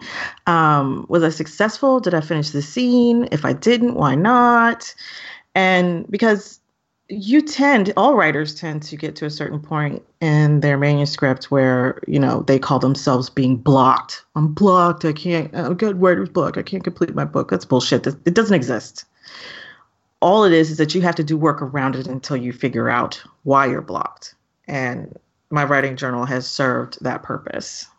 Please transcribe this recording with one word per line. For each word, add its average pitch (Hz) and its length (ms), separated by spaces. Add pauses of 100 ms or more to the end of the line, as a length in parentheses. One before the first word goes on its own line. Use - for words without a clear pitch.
(480)
Um, 151 640
was 165 140
I 160 60
successful? 214 720
Did 190 140
I 156 80
finish 151 280
the 143 120
scene? 240 720
If 147 140
I 131 80
didn't, 233 420
why 135 200
not? 233 800 (600)
And 180 560
because 208 500 (480)
you 214 340
tend, 277 540
all 254 200
writers 151 400
tend 151 280
to 151 140
get 156 200
to 156 80
a 151 40
certain 151 300
point 151 440 (180)
in 151 400
their 143 160
manuscript 143 760
where, 131 560
you 143 120
know, 131 240
they 135 160
call 131 200
themselves 131 500
being 131 260
blocked. 131 680 (120)
"I'm 156 180
blocked. 175 520
I 151 80
can't, 156 420
I've 170 220
got 202 220
writer's 185 300
block. 170 280
I - 60
can't 185 200
complete 175 320
my 143 100
book." 139 240
That's - 160
bullshit. 127 380
That, 143 120 (120)
it 175 60
doesn't 208 220
exist. 120 500 (1160)
All 208 220
it 180 100
is, 160 180
is 156 60
that 156 180
you 185 60
have 170 140
to 160 80
do 156 140
work 151 240
around 135 340
it 127 120
until 131 300
you 123 140
figure 117 380
out - 320 (220)
why 135 240
you're - 140
blocked. - 520 (340)
And 127 480 (360)
my 147 140
writing 135 320
journal 127 280
has 127 240
served 123 520
that 127 200
purpose - 640 (140)